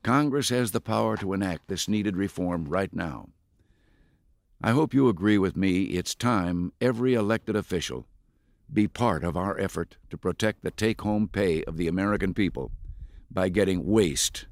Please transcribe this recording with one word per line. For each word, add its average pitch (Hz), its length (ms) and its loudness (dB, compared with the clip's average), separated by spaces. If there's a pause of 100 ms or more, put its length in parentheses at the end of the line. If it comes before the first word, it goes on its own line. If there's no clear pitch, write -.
Congress 139 460 0
has 123 220 0
the 117 100 -2
power 110 360 0
to 95 140 -4
enact 98 360 -2
this 95 200 -4
needed 104 300 0
reform 87 480 -2
right 90 280 -2
now. 76 360 -8 (1300)
I 113 80 2
hope 147 220 2
you 131 160 6
agree 104 280 4
with 95 180 2
me 95 280 2
it's 87 320 -4
time 90 680 0
every 123 320 2
elected 110 420 0
official 80 520 -4 (640)
be 104 160 2
part 95 360 0
of 82 140 -2
our 98 220 -4
effort 90 380 -4 (120)
to 85 80 -12
protect 101 460 -4
the 92 80 -4
take-home 107 560 -2
pay 90 380 0
of 82 120 -8
the 85 100 0
American 95 460 0
people 80 380 -2 (600)
by 95 180 0
getting 92 360 2
waste 95 680 2